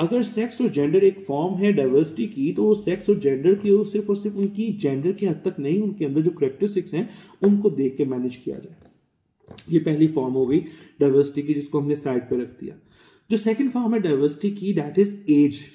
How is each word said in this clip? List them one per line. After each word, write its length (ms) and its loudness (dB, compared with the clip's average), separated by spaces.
अगर 220 0
sex 400 -4
और 60 2
gender 360 2
एक 240 2
form 260 -2
है 180 2
diversity 540 0
की, 260 -4
तो 100 -2
वो 120 4
sex 360 -4
और 80 4
gender 360 2
की, 160 -2
वो 140 4
सिर्फ 260 -4
और 60 0
सिर्फ 200 -6
उनकी 360 -2
gender 400 -2
के 140 -4
हद 180 -2
तक 140 -4
नहीं, 240 0
उनके 220 -4
अंदर 160 0
जो 100 2
characteristics 640 -2
हैं, 160 -4
उनको 260 4
देख 260 -2
के 80 0
manage 320 -4
किया 220 -10
जाए। 180 -20
ये 80 4
पहली 280 2
form 280 0
हो 120 2
गई 140 2
diversity 420 4
की, 120 0
जिसको 260 -4
हमने 140 -2
साइड 280 -2
पे 200 -4
रख 180 -12
दिया। 140 -14
जो 60 2
second 340 0
form 240 -2
है 60 0
diversity 500 0
की, 240 -4
that 240 -2
is 100 6
age। 260 4